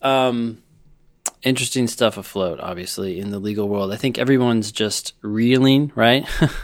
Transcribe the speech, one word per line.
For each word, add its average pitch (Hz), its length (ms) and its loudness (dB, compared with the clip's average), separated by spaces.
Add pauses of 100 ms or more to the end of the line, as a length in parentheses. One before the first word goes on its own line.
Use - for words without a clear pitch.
um, 123 600 0 (800)
interesting 127 460 0
stuff 113 300 2
afloat, 92 420 -4
obviously, 90 580 -8
in 101 120 -8
the 101 80 -6
legal 104 300 -4
world. 101 240 -2
I 104 40 -6
think 120 220 -2
everyone's 120 540 2
just - 500 -4
reeling, 131 720 4
right, 120 320 4 (380)